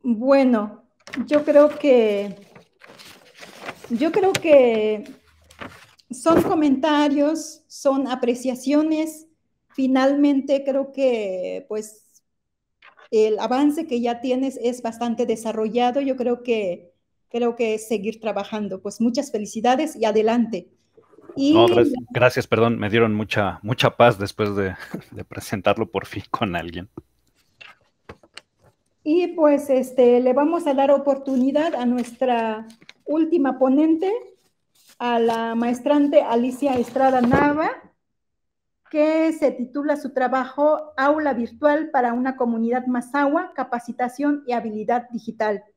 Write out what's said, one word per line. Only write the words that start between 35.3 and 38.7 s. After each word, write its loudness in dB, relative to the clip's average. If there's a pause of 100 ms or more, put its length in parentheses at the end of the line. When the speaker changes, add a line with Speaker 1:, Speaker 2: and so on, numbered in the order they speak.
Speaker 1:
maestrante 2
Alicia 0
Estrada 2
Nava, 2 (1200)